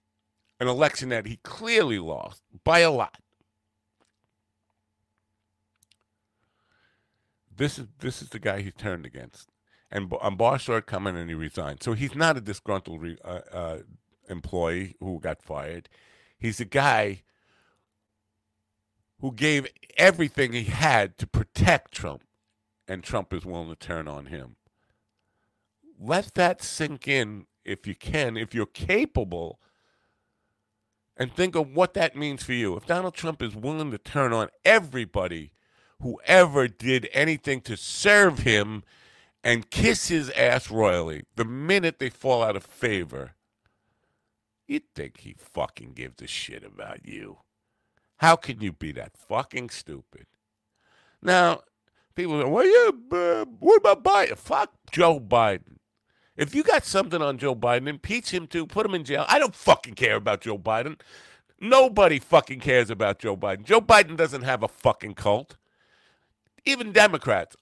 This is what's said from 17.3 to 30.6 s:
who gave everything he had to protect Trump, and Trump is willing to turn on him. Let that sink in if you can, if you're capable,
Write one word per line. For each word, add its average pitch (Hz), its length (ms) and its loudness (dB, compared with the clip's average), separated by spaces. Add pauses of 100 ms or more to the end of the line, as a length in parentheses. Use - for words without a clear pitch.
who 135 120 -6
gave 139 340 -2 (300)
everything 156 560 2
he 117 120 -4
had 107 540 2
to - 80 -8
protect - 640 0
Trump, 73 320 -12 (640)
and 92 160 -10
Trump 101 300 -6
is 90 120 -8
willing 85 240 -10
to 82 60 -14
turn 80 320 -10
on 71 200 -14
him. 67 280 -16 (1400)
Let 160 360 -4
that 180 280 0
sink 147 460 -8
in 107 380 -2 (180)
if 98 200 -10
you 101 120 -10
can, 127 400 -4
if 110 180 -8
you're 110 120 -2
capable, 107 920 -4 (1600)